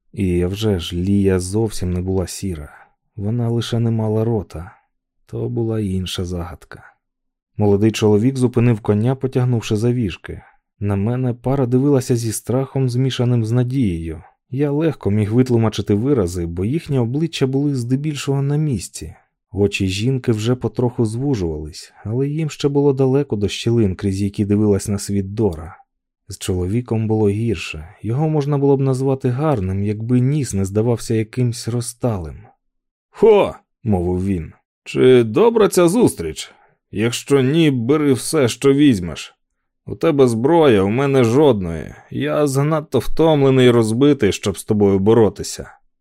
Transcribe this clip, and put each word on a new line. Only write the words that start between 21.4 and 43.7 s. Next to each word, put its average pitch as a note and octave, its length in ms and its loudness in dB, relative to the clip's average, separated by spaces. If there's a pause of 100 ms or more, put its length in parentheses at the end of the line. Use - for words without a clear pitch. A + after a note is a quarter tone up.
але B2+ 240 -4
їм D3+ 220 -4
ще - 180 -2
було C#3+ 240 2
далеко C3 440 0
до G2+ 120 -2
щілин, A2+ 480 0
крізь G2 260 -2
які G2+ 220 -2
дивилась G2+ 440 2
на G2+ 100 -2
світ G2 360 -4
Дора. E2+ 420 -4 (520)
З G2 100 -16
чоловіком G#2+ 680 -2
було A2 200 2
гірше. G2+ 600 -4 (140)
Його C3+ 260 -2
можна D3 300 0
було C#3 180 4
б C3+ 40 0
назвати C3+ 480 -2
гарним, A2 560 -2
якби A2+ 360 -2
ніс C3 340 -2
не G2 100 0
здавався A2 500 -2
якимсь A#2 540 -4
розталим. A2 680 -6 (760)
«Хо!» G#3 440 4 (280)
мовив F2+ 440 -2
він. F2 260 -4 (320)
«Чи B2+ 400 6
добра G3+ 440 2
ця F3 200 4
зустріч? C#3 640 -2 (380)
Якщо A#2+ 500 0
ні, D3 300 2
бери C3+ 420 2
все, B2+ 360 0
що C#3 240 2
візьмеш. G#2+ 640 0 (520)
У A2 100 -10
тебе C#3+ 320 4
зброя, B2 540 4
у G2 60 2
мене C3+ 360 2
жодної. G#2 680 2 (160)
Я D3 360 0
занадто C#3+ 520 0
втомлений C3+ 680 4
і B2 40 8